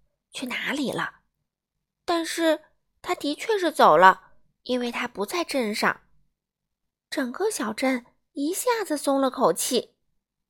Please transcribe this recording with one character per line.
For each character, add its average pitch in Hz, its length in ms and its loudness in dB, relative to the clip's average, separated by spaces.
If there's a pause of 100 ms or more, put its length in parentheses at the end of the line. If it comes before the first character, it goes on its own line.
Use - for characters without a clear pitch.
(320)
去 - 160 -10
哪 - 260 -6
里 277 180 -4
了。 - 280 -6 (840)
但 339 220 -2
是 320 380 0 (380)
他 359 120 -6
的 294 220 -4
确 427 240 -2
是 339 120 0
走 185 260 8
了， 185 360 6 (300)
因 247 160 -4
为 247 120 -6
他 240 160 -6
不 196 180 -8
在 349 180 -4
镇 226 300 -2
上。 - 280 -2 (1080)
整 254 220 -4
个 370 180 -4
小 220 240 -4
镇 262 320 -2 (260)
一 302 220 -4
下 453 320 -2
子 302 120 -2
松 277 220 0
了 269 100 0
口 247 220 2
气。 - 440 -4 (540)